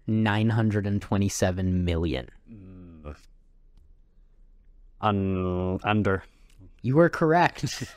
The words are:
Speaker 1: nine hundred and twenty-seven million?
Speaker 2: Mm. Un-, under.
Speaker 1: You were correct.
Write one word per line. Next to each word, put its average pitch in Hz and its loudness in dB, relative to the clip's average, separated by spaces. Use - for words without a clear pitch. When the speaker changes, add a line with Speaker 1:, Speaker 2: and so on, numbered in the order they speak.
Speaker 1:
nine 110 2
hundred 107 2
and 101 0
twenty-seven 92 0
million? 82 -2
Speaker 2:
Mm. 90 -18
Un-, 95 0
under. 101 0
Speaker 1:
You 127 -2
were 165 6
correct. - 0